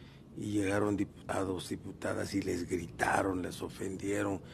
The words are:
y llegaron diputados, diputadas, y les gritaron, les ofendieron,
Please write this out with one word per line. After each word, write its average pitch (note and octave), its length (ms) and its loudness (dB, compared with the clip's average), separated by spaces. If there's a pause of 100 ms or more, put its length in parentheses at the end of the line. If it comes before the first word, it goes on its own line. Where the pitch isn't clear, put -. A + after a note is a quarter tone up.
(380)
y G#2+ 140 -2
llegaron G#2 460 4
diputados, F#2+ 720 -2
diputadas, G2 680 -2
y G2 60 4
les F2 260 0
gritaron, F#2 760 2
les F2 200 -6
ofendieron, G2 800 -2 (120)